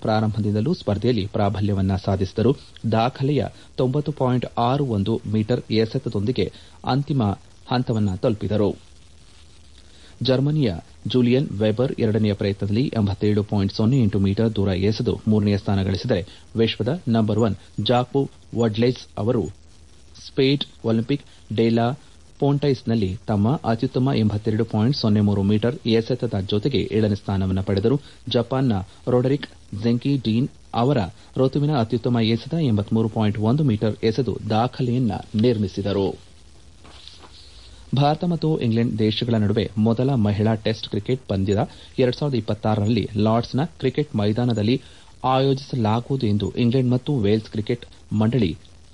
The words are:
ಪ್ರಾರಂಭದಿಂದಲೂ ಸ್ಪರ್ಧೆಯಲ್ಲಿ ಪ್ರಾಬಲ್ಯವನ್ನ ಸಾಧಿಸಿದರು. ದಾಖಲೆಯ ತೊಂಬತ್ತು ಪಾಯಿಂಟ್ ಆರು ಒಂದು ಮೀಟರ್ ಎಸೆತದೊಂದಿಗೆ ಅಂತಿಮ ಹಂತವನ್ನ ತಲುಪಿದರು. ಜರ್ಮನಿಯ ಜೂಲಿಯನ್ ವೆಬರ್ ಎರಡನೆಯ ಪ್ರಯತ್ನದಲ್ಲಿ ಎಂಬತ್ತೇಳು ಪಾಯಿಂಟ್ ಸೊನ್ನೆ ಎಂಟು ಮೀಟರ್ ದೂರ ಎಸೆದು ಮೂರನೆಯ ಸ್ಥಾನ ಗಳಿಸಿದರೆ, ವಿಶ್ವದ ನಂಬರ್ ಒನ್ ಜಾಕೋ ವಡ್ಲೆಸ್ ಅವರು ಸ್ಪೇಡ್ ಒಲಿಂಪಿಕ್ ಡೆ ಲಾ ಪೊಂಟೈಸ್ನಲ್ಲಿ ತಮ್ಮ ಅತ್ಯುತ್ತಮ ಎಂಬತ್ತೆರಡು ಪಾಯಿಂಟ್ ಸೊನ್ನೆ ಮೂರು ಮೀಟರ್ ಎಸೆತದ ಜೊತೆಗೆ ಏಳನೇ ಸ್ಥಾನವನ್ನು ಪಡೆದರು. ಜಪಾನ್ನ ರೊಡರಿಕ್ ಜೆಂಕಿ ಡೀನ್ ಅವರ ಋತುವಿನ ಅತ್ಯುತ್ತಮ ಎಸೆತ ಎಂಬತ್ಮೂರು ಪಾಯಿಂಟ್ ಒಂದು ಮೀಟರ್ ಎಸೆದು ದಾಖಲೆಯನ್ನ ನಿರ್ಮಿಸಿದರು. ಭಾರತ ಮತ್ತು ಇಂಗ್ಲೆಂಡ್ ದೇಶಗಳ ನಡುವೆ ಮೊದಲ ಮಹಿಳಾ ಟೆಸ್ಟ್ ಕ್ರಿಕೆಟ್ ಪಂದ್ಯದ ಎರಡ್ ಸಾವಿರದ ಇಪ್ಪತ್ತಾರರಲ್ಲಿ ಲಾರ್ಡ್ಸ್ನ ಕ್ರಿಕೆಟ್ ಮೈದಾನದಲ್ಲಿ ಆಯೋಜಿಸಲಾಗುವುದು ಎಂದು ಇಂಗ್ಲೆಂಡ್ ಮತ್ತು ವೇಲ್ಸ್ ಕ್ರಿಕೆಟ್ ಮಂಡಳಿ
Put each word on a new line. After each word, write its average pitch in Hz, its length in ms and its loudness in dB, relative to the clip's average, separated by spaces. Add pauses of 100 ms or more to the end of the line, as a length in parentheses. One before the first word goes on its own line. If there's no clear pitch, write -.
ಪ್ರಾರಂಭದಿಂದಲೂ 110 760 0
ಸ್ಪರ್ಧೆಯಲ್ಲಿ 107 520 0
ಪ್ರಾಬಲ್ಯವನ್ನ 101 680 0
ಸಾಧಿಸಿದರು. 101 560 0 (400)
ದಾಖಲೆಯ 123 520 0 (320)
ತೊಂಬತ್ತು 143 360 0
ಪಾಯಿಂಟ್ 127 340 0 (120)
ಆರು 135 280 0
ಒಂದು 110 400 0
ಮೀಟರ್ 110 360 0 (100)
ಎಸೆತದೊಂದಿಗೆ 110 720 0 (380)
ಅಂತಿಮ 135 380 0 (460)
ಹಂತವನ್ನ 110 460 0
ತಲುಪಿದರು. 104 560 0 (1500)
ಜರ್ಮನಿಯ 131 500 2 (360)
ಜೂಲಿಯನ್ 123 460 2
ವೆಬರ್ 110 460 0
ಎರಡನೆಯ 107 340 2
ಪ್ರಯತ್ನದಲ್ಲಿ 101 520 -2 (100)
ಎಂಬತ್ತೇಳು 104 480 2
ಪಾಯಿಂಟ್ 101 320 0
ಸೊನ್ನೆ 117 260 2
ಎಂಟು 104 200 2
ಮೀಟರ್ 110 340 2
ದೂರ 98 140 0 (100)
ಎಸೆದು 107 500 0
ಮೂರನೆಯ 104 300 2
ಸ್ಥಾನ 98 240 0
ಗಳಿಸಿದರೆ, 98 400 -2 (340)
ವಿಶ್ವದ 113 520 0
ನಂಬರ್ 110 300 0
ಒನ್ 107 180 0 (240)
ಜಾಕೋ 123 420 0 (340)
ವಡ್ಲೆಸ್ 117 460 0 (160)
ಅವರು 110 240 0 (760)
ಸ್ಪೇಡ್ 139 480 0 (200)
ಒಲಿಂಪಿಕ್ 117 400 0 (300)
ಡೆ 113 140 2
ಲಾ 117 180 2 (520)
ಪೊಂಟೈಸ್ನಲ್ಲಿ 131 720 0 (160)
ತಮ್ಮ 110 380 0
ಅತ್ಯುತ್ತಮ 131 500 0
ಎಂಬತ್ತೆರಡು 107 500 0
ಪಾಯಿಂಟ್ 107 320 0
ಸೊನ್ನೆ 107 240 2
ಮೂರು 101 220 2
ಮೀಟರ್ 107 340 2 (100)
ಎಸೆತದ 113 540 0
ಜೊತೆಗೆ 104 520 -2
ಏಳನೇ 104 220 2
ಸ್ಥಾನವನ್ನು 95 480 -2
ಪಡೆದರು. 101 340 0 (320)
ಜಪಾನ್ನ 123 440 0 (340)
ರೊಡರಿಕ್ 127 400 0 (280)
ಜೆಂಕಿ 120 420 0
ಡೀನ್ 117 320 0 (260)
ಅವರ 123 240 2 (380)
ಋತುವಿನ 143 400 0
ಅತ್ಯುತ್ತಮ 120 480 0
ಎಸೆತ 113 380 -2
ಎಂಬತ್ಮೂರು 110 460 0
ಪಾಯಿಂಟ್ 107 300 -2
ಒಂದು 120 260 0
ಮೀಟರ್ 107 400 0
ಎಸೆದು 113 320 0 (140)
ದಾಖಲೆಯನ್ನ 120 600 0 (220)
ನಿರ್ಮಿಸಿದರು. 101 720 0 (1900)
ಭಾರತ 147 300 2
ಮತ್ತು 160 340 0
ಇಂಗ್ಲೆಂಡ್ 113 400 0
ದೇಶಗಳ 113 360 0
ನಡುವೆ 104 440 2
ಮೊದಲ 117 360 2
ಮಹಿಳಾ 104 400 2
ಟೆಸ್ಟ್ 107 340 -4
ಕ್ರಿಕೆಟ್ 117 400 -4
ಪಂದ್ಯದ 98 340 0 (360)
ಎರಡ್ 123 180 2
ಸಾವಿರದ 143 200 -2
ಇಪ್ಪತ್ತಾರರಲ್ಲಿ 107 800 0
ಲಾರ್ಡ್ಸ್ನ 117 480 0 (100)
ಕ್ರಿಕೆಟ್ 135 420 -4
ಮೈದಾನದಲ್ಲಿ 107 600 0 (480)
ಆಯೋಜಿಸಲಾಗುವುದು 131 1040 0
ಎಂದು 104 300 0
ಇಂಗ್ಲೆಂಡ್ 123 340 2
ಮತ್ತು 135 260 0
ವೇಲ್ಸ್ 107 340 2
ಕ್ರಿಕೆಟ್ 110 340 -4 (280)
ಮಂಡಳಿ 110 380 2 (440)